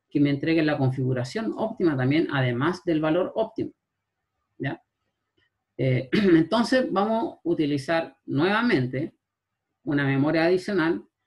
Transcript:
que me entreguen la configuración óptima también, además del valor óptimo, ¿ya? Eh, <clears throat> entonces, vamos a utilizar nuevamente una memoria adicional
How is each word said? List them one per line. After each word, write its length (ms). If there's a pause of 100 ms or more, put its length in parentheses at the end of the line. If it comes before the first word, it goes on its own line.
que 100
me 120
entreguen 340
la 120
configuración 800
óptima 400
también, 360
además 540
del 160
valor 340
óptimo, 360 (880)
¿ya? 240 (960)
Eh, 340
<clears throat> 20
entonces, 800
vamos 440
a 80
utilizar 840
nuevamente 880 (720)
una 220
memoria 400
adicional 580 (240)